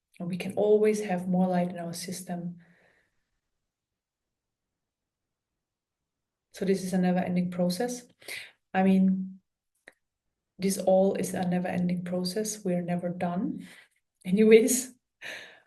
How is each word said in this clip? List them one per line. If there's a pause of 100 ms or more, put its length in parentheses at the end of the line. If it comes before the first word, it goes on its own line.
(200)
And
we
can
always
have
more
light
in
our
system. (4000)
So
this
is
a
never-ending
process. (680)
I
mean, (1200)
this
all
is
a
never-ending
process.
We're
never
done (280)
<laughs>
anyways. (760)